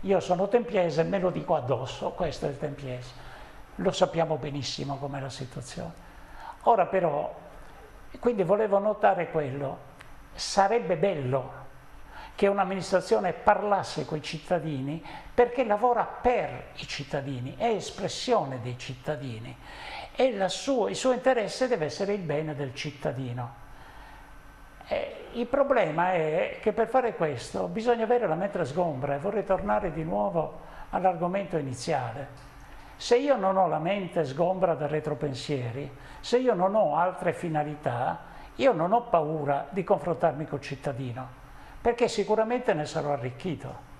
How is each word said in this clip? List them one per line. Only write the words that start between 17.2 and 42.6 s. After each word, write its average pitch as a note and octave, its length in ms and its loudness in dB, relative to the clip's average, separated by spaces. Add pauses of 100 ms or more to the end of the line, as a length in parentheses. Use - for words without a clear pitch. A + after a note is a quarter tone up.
è A#3 120 0
espressione F3+ 920 -2
dei B2 160 -6
cittadini B2+ 800 -8 (580)
e B3 200 4
la F#3+ 120 2
sua, G#3 440 0
il F3+ 40 -4
suo C4 180 2
interesse B3 540 2
deve G3+ 180 2
essere G3 280 -2
il G#3 80 -2
bene D3+ 320 -2
del C3+ 220 -6
cittadino. B2+ 880 -6 (1200)
Eh, - 440 -4
il A#3+ 140 -4
problema F#3+ 680 4
è D#3+ 480 0
che G#3+ 100 2
per A3 160 0
fare A#3+ 280 2
questo E3 520 -2
bisogna A3 380 0
avere A#3+ 200 4
la D#3+ 100 2
mente F3+ 280 -2
sgombra, C#3+ 520 0
e - 20 -4
vorrei G3 260 -2
tornare G3 480 0
di D#3 120 -4
nuovo F3+ 580 0 (300)
all'argomento F3+ 680 0
iniziale. C3 880 -4 (500)
Se - 220 4
io C#4 180 4
non F#3+ 220 2
ho F#3+ 100 6
la D#3 120 2
mente F3 440 0
sgombra E3+ 520 2
da C#3+ 120 -2
retropensieri, C#3+ 1040 -2 (280)
se - 180 2
io B3+ 160 6
non F#3+ 220 4
ho F#3+ 200 6
altre F3 380 2
finalità, D3+ 840 -2 (360)
io B3 160 6
non F3 220 2
ho A#3+ 80 6
paura D3+ 680 2
di F#3 140 -2
confrontarmi D#3+ 640 2
col C3+ 140 -6
cittadino, B2+ 680 -6 (540)
perché A#3 260 4
sicuramente A3 640 2